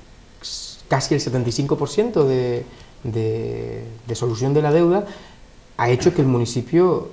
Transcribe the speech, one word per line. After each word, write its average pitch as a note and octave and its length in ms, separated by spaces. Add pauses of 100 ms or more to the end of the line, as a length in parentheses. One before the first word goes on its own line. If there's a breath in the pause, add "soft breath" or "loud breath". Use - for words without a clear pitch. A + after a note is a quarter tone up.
(420)
s-, - 460
casi C#3 260
el C#3+ 60
setenta B2 280
y A#2 40
cinco D3 240
por C#3+ 120
ciento G#3 380
de, B2 380 (400 loud breath)
de, A2+ 800 (220)
de A#2 80
solución A#2+ 400
de D3+ 80
la D3 100
deuda, F3 320 (720 loud breath)
ha A#2+ 120
hecho B2+ 240
que - 80
el C3+ 60
municipio C3 880